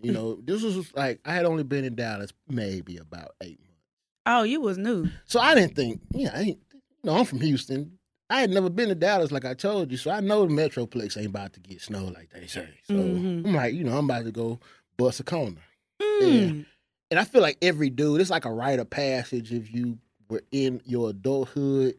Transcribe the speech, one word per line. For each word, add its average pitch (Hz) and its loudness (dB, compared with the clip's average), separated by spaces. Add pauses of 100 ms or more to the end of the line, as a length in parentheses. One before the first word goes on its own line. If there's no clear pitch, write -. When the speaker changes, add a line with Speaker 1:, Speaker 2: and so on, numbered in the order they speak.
Speaker 1:
you 117 -2
Speaker 2:
Mm. - 0
Speaker 1:
know, 110 -4
this 190 -4
was, 190 -4
like, 135 -2
I 156 -2
had 175 2
only 160 0
been 135 -2
in 127 -6
Dallas 110 -6 (160)
maybe 95 -6
about 78 -18
eight 85 -18
months. - -20 (560)
Speaker 2:
Oh, 233 4
you 277 0
was 190 -2
new. 196 -2 (160)
Speaker 1:
So 240 2
I 294 8
didn't 190 6
think, 120 -2 (140)
yeah, 277 -2
I 123 -4
ain't, 202 -2 (140)
you - -20 (240)
know, 160 2
I'm 240 4
from 127 -4
Houston. 147 -2 (320)
I 254 2
had 226 4
never 185 2
been 214 0
to 190 0
Dallas, 170 2
like 135 -4
I 131 -6
told 185 -2
you, 127 -4
so 151 -4
I 208 -2
know 202 4
the 156 2
Metroplex 123 -2
ain't 107 -4
about 98 -8
to 95 -20
get 92 -20
snow 101 -8 (100)
like 85 -20
they 87 -18
say. - -12 (180)
So 202 -2
Speaker 2:
Mm-hmm. 180 -2
Speaker 1:
I'm 202 2
like, 123 0
you 170 -4
know, 127 0
I'm 147 0
about 120 -2
to 113 -8
go 117 -4 (380)
bust 123 2
a 131 -12
corner. 110 -4 (400)
Speaker 2:
Mm. 415 2
Speaker 1:
And, 196 4 (440)
and 165 4
I 214 4
feel 233 6
like 151 2
every 151 2
dude, 147 2
it's 185 -2
like 165 0
a 120 -4
rite 123 0
of 117 -4
passage 127 -4
if 110 -6
you 120 -4 (320)
were 110 -4
in 131 0
your 120 0
adulthood 135 0